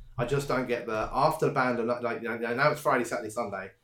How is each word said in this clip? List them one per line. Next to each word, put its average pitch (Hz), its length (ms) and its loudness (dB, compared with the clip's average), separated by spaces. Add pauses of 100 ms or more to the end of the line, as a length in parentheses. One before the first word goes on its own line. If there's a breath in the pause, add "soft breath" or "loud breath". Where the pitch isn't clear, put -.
(180)
I 123 80 0
just 139 220 0
don't 127 200 0
get 117 200 -2
the, 107 260 -2
after 151 320 4
the 127 60 2
band, 127 260 2
and, 113 100 0
like, 120 360 -2
you 113 40 -4
know, 117 100 -2 (180)
now 147 160 4
it's 147 100 -4
Friday, 131 220 4
Saturday, 110 260 -4
Sunday, 98 400 -4 (140)